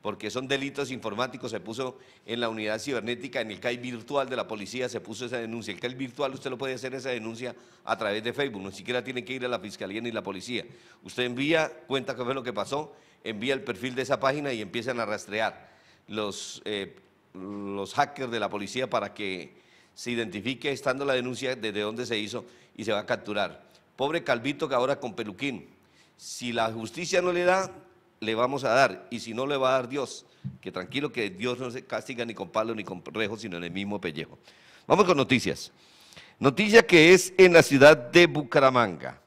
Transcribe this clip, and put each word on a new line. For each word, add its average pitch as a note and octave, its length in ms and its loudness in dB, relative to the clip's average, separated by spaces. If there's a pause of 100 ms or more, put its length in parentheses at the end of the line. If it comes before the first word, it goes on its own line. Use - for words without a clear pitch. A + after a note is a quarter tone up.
porque G#2 280 -6
son B2+ 160 -6
delitos C3+ 460 -4
informáticos, A#2 580 -6
se A2 80 -6
puso A#2+ 400 -8 (260)
en A#2 140 -6
la A#2 100 -2
unidad A2 300 -4
cibernética, B2 600 -6
en A2 100 -6
el G2 80 -12
cai B2 180 -4
virtual B2 520 -4
de B2+ 80 -6
la G#2 100 -4
policía, A2 420 -8
se A2+ 120 -8
puso A2 260 -12
esa A#2+ 120 -8
denuncia. A2+ 360 -8
El E2+ 60 -14
cai B2 140 -6
virtual C3+ 380 -6
usted C3+ 160 -10
lo B2+ 100 -6
puede C3 160 -4
hacer B2+ 200 -8
esa C3 140 -8
denuncia A#2 480 -8 (280)
a A2+ 120 0
través G#2+ 260 -2
de A#2 100 -4
Facebook, B2+ 300 -4
no F#2+ 80 -8
siquiera G2 320 -6
tiene B2 220 -8
que A#2 80 -10
ir B2+ 120 -6
a B2 40 -2
la A#2+ 100 -2
fiscalía G2+ 420 -10
ni A#2 120 -8
la G#2+ 100 -4
policía. G2 420 -8 (380)
Usted B2 220 -4
envía, C#3+ 480 0 (160)
cuenta C3+ 260 -4
qué A#2+ 80 -8
fue B2 120 -2
lo C3+ 100 -4
que B2 80 -6
pasó, C3+ 420 -6 (300)
envía A2+ 300 -2
el C3+ 80 -4
perfil A#2+ 340 -6
de C3 60 -2
esa B2+ 180 -2
página C#3 320 0
y A2 100 -6
empiezan A#2 380 -6
a A2 60 -2
rastrear G#2 640 -4 (360)
los, G#2 600 -8
eh, G2 280 -6 (400)
los G2 600 -8
hackers C#3 360 -2
de A#2 80 -4
la G2+ 100 0
policía G#2 400 -4
para G2+ 240 -2
que F#2+ 440 -8 (360)
se - 200 -8
identifique, A#2 580 -4
estando C3+ 340 -2
la C3+ 100 0
denuncia, B2+ 420 -4
desde G#2+ 240 -4
dónde A2+ 260 -4
se A2+ 100 -2
hizo G#2+ 280 -6 (320)
y A2 80 -10
se G#2+ 80 -2
va G#2 80 0
a G#2+ 60 -10
capturar. G2+ 600 -2 (300)
Pobre D#3 260 0
Calvito C#3 460 -2
que C3+ 80 0
ahora C3+ 240 2
con A#2 140 -8
peluquín, A2 540 -8 (500)
si - 340 -10
la A2+ 180 2
justicia C3+ 500 -2
no F3+ 120 0
le F3 120 0
da, F#3 260 2 (500)
le A2 140 -2
vamos B2+ 300 0
a A#2+ 60 2
dar, A#2+ 400 4
y A#2 100 -6
si A2+ 140 -10
no B2+ 120 -2
le C#3+ 120 -2
va C3 100 2
a B2+ 40 4
dar B2+ 160 0
Dios, C3 360 -6 (380)
que F#2 100 -10
tranquilo C3+ 400 -6
que A2 160 -2
Dios A#2 300 -4
no B2+ 120 -8
se B2 140 -12
castiga A#2 400 -6
ni A#2 80 -8
con F#2 160 -8
palo A2 260 -2
ni G#2 100 -8
con F2+ 200 -10
rejo, G#2+ 320 -4
sino G2+ 220 -10
en F2 60 -6
el E2+ 60 -8
mismo G2 300 -6
pellejo. D#2 380 -8 (480)
Vamos F#3 180 6
con F3 140 4
noticias. A#2+ 520 0 (680)
Noticia G#3 480 6
que E3+ 260 10
es F3+ 240 6
en F#3 160 12
la D#3+ 100 12
ciudad C#3 340 12
de E3+ 300 8
Bucaramanga. B2+ 1000 4